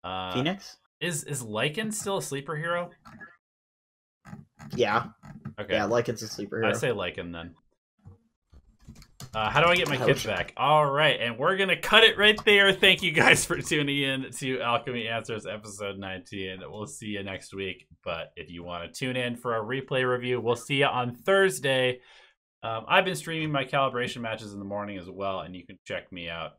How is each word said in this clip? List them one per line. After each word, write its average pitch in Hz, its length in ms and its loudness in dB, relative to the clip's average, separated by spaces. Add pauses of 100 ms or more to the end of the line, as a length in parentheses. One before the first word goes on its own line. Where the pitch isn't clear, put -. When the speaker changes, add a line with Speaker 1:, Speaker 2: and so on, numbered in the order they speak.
Speaker 1:
Uh, 92 300 -6
Speaker 2:
Phoenix? 156 460 -4 (240)
Speaker 1:
is, 165 220 -4
is 127 180 -6
Lycan 151 500 -4
still 202 240 -4
a 160 60 -4
sleeper 139 340 -8
hero? 170 320 -4 (1900)
Speaker 2:
Yeah. 113 340 2 (520)
Speaker 1:
Okay. 92 140 -4
Speaker 2:
Yeah, 104 100 2
Lycan's 113 380 0
a 107 60 -10
sleeper 107 360 -6
Speaker 1:
I - 40 2
Speaker 2:
hero. - 100 0
Speaker 1:
say 135 100 0
Lycan 90 460 -4
then. 85 200 -12 (1800)
Uh, 107 160 0
how 139 100 4
do 170 60 6
I 175 80 6
get 175 140 2
my 143 80 0
Speaker 2:
Ouch. 127 100 2
Speaker 1:
kids 135 180 4
back? 92 320 -4
All 147 320 6
right, 139 320 4
and 117 160 -2
we're 170 200 0
gonna 185 200 2
cut 220 280 6
it 214 120 6
right 214 280 6
there. 202 280 8
Thank 190 300 6
you 175 80 0
guys 185 340 6
for 156 160 -2
tuning 143 420 0
in 135 280 -2
to 131 300 -4
Alchemy 120 480 -2
Answers 113 360 -4
episode 101 540 -8
nineteen. 95 640 -8
We'll 95 260 -10
see - 220 -14
you 101 160 -6
next 95 280 -10
week. 95 360 -8 (160)
But 82 320 -6
if 85 120 -14
you 85 140 -12
wanna 85 300 -10
tune 127 240 -6
in 123 180 -4
for 120 220 -4
a 113 40 0
replay 131 480 -2
review, 123 320 -2
we'll 117 140 0
see 135 220 -2
you 139 100 6
on 123 300 -2
Thursday. 135 840 2 (640)
Um, 113 240 -6
I've - 180 4
been 180 120 -2
streaming 160 340 -4
my 139 140 0
calibration 123 560 0
matches 110 320 -8
in 101 80 -12
the 98 40 -10
morning 101 340 -8
as 87 120 -12
well, 95 300 -4
and 92 160 -12
you 87 100 -16
can 95 180 -20
check 92 280 -8
me 85 160 -10
out 82 300 -8